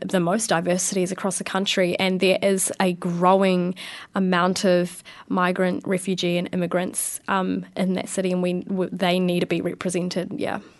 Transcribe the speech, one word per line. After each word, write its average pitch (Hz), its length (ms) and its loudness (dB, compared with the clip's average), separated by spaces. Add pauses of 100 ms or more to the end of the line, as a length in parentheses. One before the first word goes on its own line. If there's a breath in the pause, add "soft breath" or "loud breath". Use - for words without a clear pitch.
the 185 160 0
most 180 280 0
diverse 175 360 2
cities 185 280 0
across 185 260 -4
the 190 60 -6
country, 185 560 0
and 185 200 2
there 185 220 4
is 196 380 2
a 185 140 2
growing 180 840 2 (400 loud breath)
amount 185 500 2
of 180 380 2 (260 loud breath)
migrant, 185 580 0
refugee 180 500 -2
and 180 160 -4
immigrants, 175 720 -2
um, 185 380 -2 (120)
in 185 160 0
that - 160 -4
city, 185 220 -2
and 180 120 0
we, 180 100 0 (100)
w-, 185 280 -2
they 180 280 0
need 180 220 2
to 175 40 0
be 180 160 0
represented, 180 760 -4
yeah. 202 240 -4 (200 soft breath)